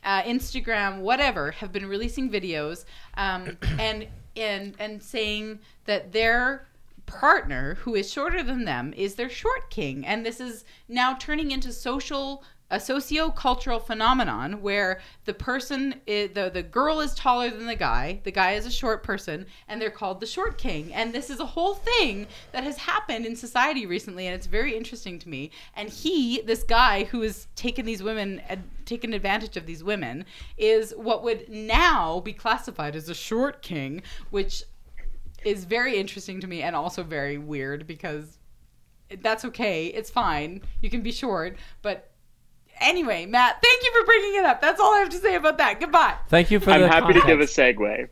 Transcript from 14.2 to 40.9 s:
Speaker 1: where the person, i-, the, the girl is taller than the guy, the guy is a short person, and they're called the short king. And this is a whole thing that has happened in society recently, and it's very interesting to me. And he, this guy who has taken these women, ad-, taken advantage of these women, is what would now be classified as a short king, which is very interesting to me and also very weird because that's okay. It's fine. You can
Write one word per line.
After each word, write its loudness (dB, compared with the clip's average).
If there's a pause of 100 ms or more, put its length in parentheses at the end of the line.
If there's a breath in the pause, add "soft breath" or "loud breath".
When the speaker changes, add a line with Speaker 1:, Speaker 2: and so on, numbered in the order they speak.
Speaker 1:
where 0 (260 soft breath)
the -4
person, -4 (120)
i-, -2
the, -2
the -4
girl 0
is -2
taller 2
than -10
the -4
guy, 0
the -6
guy 2
is -4
a -6
short -2
person, -6 (220 soft breath)
and -8
they're -4
called -6
the -8
short -4
king. -2
And -4
this -6
is -10
a -6
whole -2
thing 0 (280 loud breath)
that -6
has -8
happened -4
in -6
society -2
recently, -6
and -6
it's -8
very 0
interesting -10
to -18
me. -10 (240 soft breath)
And -10
he, 0
this -2
guy 4
who -4
has -6
taken -4
these -6
women, -6
ad-, -10 (220)
taken -6
advantage -2
of -10
these -12
women, -6 (320 soft breath)
is 2
what -2
would -4
now 2
be -8
classified -4
as -10
a -6
short -2
king, -8 (300 loud breath)
which -2 (840)
is -2
very 0
interesting -6
to -10
me -8
and -4
also -4
very -6
weird -8
because -12 (840)
that's 0
okay. -2
It's -8
fine. -2 (200)
You 4
can 0